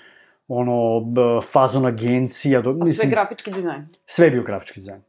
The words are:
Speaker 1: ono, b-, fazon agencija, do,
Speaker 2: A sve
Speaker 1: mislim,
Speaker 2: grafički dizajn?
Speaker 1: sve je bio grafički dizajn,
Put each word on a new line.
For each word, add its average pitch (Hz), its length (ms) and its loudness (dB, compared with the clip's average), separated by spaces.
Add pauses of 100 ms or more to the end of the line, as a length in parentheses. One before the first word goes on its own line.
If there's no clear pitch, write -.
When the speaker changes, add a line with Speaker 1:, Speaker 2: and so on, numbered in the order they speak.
(480)
Speaker 1:
ono, 120 520 0
b-, 120 220 0 (220)
fazon 131 420 2
agencija, 123 760 0
do, 117 100 -2
Speaker 2:
A - 40 0
sve 170 100 -2
Speaker 1:
mislim, 165 240 2
Speaker 2:
grafički 208 420 -2
dizajn? 160 360 -8 (180)
Speaker 1:
sve - 200 4
je 151 60 6
bio 123 120 0
grafički 98 360 -10
dizajn, 98 300 -18